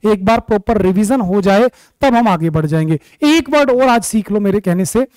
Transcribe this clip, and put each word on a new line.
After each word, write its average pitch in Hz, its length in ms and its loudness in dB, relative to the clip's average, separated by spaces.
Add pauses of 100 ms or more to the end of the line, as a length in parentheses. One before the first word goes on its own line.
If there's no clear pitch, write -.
एक 208 220 -2
बार 226 160 2
proper 214 400 -2
revision 202 400 0
हो 196 200 -2
जाए 196 280 2 (320)
तब 262 140 2
हम 233 120 2
आगे 165 220 0
बढ़ 156 160 -2
जाएंगे। 160 340 0 (280)
एक 311 220 2
word 285 220 2
और 254 160 2
आज 233 160 2
सीख 214 280 -4
लो 208 80 0
मेरे 202 200 0
कहने 185 260 -2
से, 247 320 -2